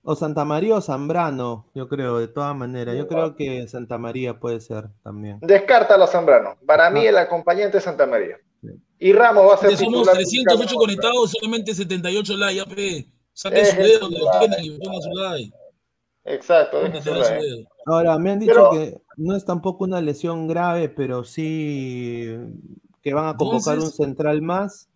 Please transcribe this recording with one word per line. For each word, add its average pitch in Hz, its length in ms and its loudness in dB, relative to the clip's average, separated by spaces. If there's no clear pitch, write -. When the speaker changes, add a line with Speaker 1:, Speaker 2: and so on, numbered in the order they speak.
Speaker 1:
O 156 120 -4
Santa 151 300 -4
María 165 300 0
o 202 60 0
Zambrano, 139 920 -6
yo 131 140 -10
creo, 127 300 -4
de 113 100 -4
todas 143 280 -8
maneras. 123 400 -8
Yo 143 60 -6
Speaker 2:
Sí, 151 60 -10
Speaker 1:
creo 160 220 -2
Speaker 2:
va. - 60 -20
Speaker 1:
que 127 320 -8
Santa 120 300 -12
María 117 420 -8
puede 117 200 -6
ser 107 280 -12
también. 104 400 -14
Speaker 2:
Descártalo 196 640 4
a - 20 4
Zambrano. 135 500 2
Para 156 240 6
mí 208 160 0
Speaker 1:
Ah. - 40 4
Speaker 2:
el 196 80 6
acompañante 175 600 0
es 180 60 0
Santa 147 220 0
María. 110 300 -4
Speaker 1:
Sí. - 60 -18
Speaker 2:
Y 185 120 6
Ramos 214 360 8
va 202 60 10
a 190 40 2
ser 202 120 4
Speaker 3:
Ya 202 60 2
somos 226 160 0
Speaker 2:
titular 190 240 6
Speaker 3:
trescientos 190 380 2
ocho 220 80 2
Speaker 2:
únicamente. 220 400 0
Speaker 3:
conectados, 233 360 2
solamente 220 360 -6
setenta 180 360 -6
y 190 60 -4
ocho 202 200 -4
likes, 196 200 -2
ya, 196 80 -6
pe. 190 320 -8
Saquen 190 260 -2
Speaker 2:
Es 208 100 6
Speaker 3:
su 175 60 0
dedo, 202 180 6
Speaker 2:
el 220 60 4
Speaker 3:
donde 175 160 -6
Speaker 2:
titular. 175 240 2
Speaker 3:
tienen, 180 240 2
y 151 140 -12
pongan 190 240 -10
su 170 80 -10
like. 170 460 -8
Speaker 2:
Exacto, 147 540 2
es 160 80 -2
Speaker 3:
Pongan 156 160 -8
Speaker 2:
titular. 147 220 -2
Speaker 3:
su 110 80 2
dedo. 120 240 -10
Speaker 1:
Ahora, 165 320 2
me 180 120 0
han 202 100 -2
dicho 226 140 2
Speaker 2:
Pero - 160 8
Speaker 1:
que 156 300 -4
no 175 200 -4
es 190 80 -8
tampoco 185 400 -6
una 185 160 -4
lesión 160 480 -6
grave, 170 400 -2
pero 123 360 -6
sí 131 1040 -8
que 139 120 -6
van 156 140 -2
a 151 80 -8
convocar 151 380 -2
Speaker 3:
Entonces 156 240 -6
Speaker 1:
un 147 80 0
central 151 360 -2
más. 190 540 -6